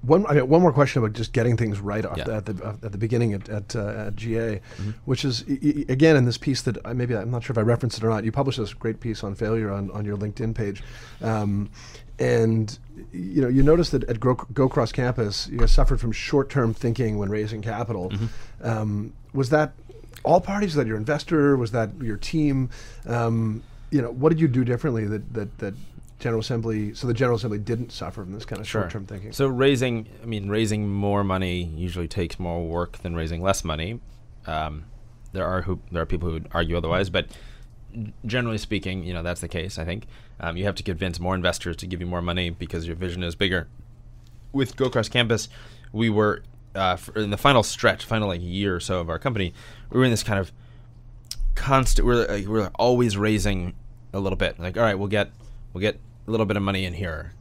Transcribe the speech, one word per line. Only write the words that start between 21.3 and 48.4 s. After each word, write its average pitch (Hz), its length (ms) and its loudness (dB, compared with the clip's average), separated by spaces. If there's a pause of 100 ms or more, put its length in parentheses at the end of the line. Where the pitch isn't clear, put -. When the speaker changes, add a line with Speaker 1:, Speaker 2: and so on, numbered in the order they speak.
Speaker 1:
Was 117 140 -2
that 113 180 0 (120)
your 107 160 -4
team? 139 520 0 (360)
Um, 113 580 0 (280)
you 143 100 4
know, 120 80 -2
what 131 200 4
did 160 100 4
you 160 80 6
do 127 160 4
differently 120 420 0
that, 104 280 -4
that, 104 240 -6
that 101 160 -6 (440)
General 113 220 -2
Assembly, 110 540 -2
so - 140 -6
the 120 60 2
General 120 220 4
Assembly 107 240 -2
didn't 117 320 -4
suffer - 320 -10
from 90 80 -10
this 107 140 -12
kind 104 160 -8
of 110 60 -10
Speaker 2:
Sure. 110 160 0
Speaker 1:
short-term 95 220 -6
thinking? 104 280 -12
Speaker 2:
So 139 140 2
raising, 123 600 2 (160)
I - 40 -12
mean, 107 200 -4
raising 107 400 2
more 101 380 2
money 92 380 0
usually 85 440 -4
takes 85 320 -4
more 85 240 -4
work 85 360 -4
than 85 160 -6
raising 82 260 -4
less 95 240 0
money. 85 340 -4 (460)
Um, 78 400 -6 (480)
there 92 120 -2
are 92 180 -2
who, 87 180 -4 (100)
there 85 100 -2
are 82 40 0
people 87 240 -2
who 80 60 -4
would 82 180 -8
argue 85 240 0
otherwise, 87 320 0
but 87 180 0 (960)
generally 117 320 -2
speaking, 95 460 -4
you 87 100 -6
know, 82 100 -6
that's 87 180 -4
the 85 80 -8
case, 87 280 -6
I 82 60 -6
think. 90 220 -6 (340)
Um, 85 160 -6
you 90 80 -4
have 101 120 0
to - 80 -8
convince 90 360 -4
more 90 160 0
investors 87 420 -2
to 92 100 -10
give 90 120 -6
you 87 80 -6
more 87 140 -2
money 87 280 -2
because 82 380 -6
your 85 80 -6
vision 90 280 -6
is 85 120 -6
bigger. 92 320 0 (840)
With 135 240 -2
Go 131 120 2
Cross 113 200 0
Campus, 117 400 2 (420)
we 113 180 2
were, 104 340 2 (320)
uh, 95 180 2
f-, - 220 -8
in 107 160 0
the 101 60 -2
final 131 260 6
stretch, - 420 0
final, 107 240 0
like, 87 120 -2